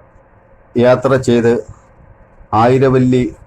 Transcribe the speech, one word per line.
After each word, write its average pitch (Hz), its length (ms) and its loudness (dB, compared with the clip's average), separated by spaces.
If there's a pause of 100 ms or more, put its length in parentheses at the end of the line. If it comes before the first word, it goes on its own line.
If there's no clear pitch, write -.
(760)
യാത്ര 127 420 0
ചെയ്ത് 120 380 0 (1000)
ആയിരവല്ലി 127 680 0 (240)